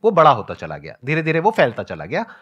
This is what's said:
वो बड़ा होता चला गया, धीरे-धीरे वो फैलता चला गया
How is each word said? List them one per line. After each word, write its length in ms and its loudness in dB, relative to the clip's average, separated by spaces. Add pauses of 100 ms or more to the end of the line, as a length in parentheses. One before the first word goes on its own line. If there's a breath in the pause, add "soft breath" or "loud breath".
वो 80 2
बड़ा 180 6
होता 240 0
चला 240 -12
गया, 180 -16 (100)
धीरे-धीरे 340 -2
वो 120 0
फैलता 320 0
चला 220 -14
गया 200 -8 (160 loud breath)